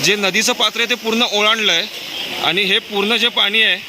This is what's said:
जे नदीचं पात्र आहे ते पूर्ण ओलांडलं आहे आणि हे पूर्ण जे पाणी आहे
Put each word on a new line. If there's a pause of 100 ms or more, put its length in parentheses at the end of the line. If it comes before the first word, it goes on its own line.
जे
नदीचं
पात्र
आहे
ते
पूर्ण
ओलांडलं
आहे (640)
आणि
हे
पूर्ण
जे
पाणी
आहे (120)